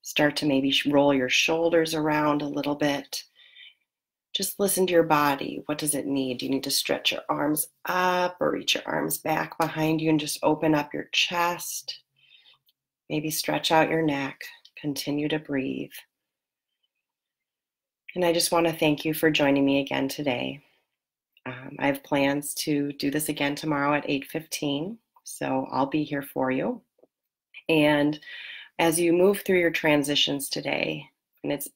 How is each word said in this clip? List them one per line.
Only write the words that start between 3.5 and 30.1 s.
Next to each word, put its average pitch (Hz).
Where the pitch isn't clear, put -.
Just -
listen 190
to 180
your 165
body. 147
What 151
does 151
it 139
need? 135
Do 135
you 131
need 135
to 139
stretch -
your -
arms 151
up 180
or 151
reach -
your -
arms 160
back 156
behind 160
you 160
and 156
just 151
open 156
up 147
your -
chest? -
Maybe 156
stretch 151
out 160
your 160
neck. 139
Continue 147
to 156
breathe. 135
And 180
I 170
just 170
want 170
to 165
thank 151
you 156
for 160
joining 139
me 139
again 135
today. 135
Um, 127
I 139
have 139
plans 143
to 143
do 143
this 151
again 147
tomorrow 147
at 143
eight 139
fifteen, 156
so 135
I'll 135
be 151
here 147
for 131
you. 214
And 151
as 165
you 170
move 190
through 185
your 170
transitions 147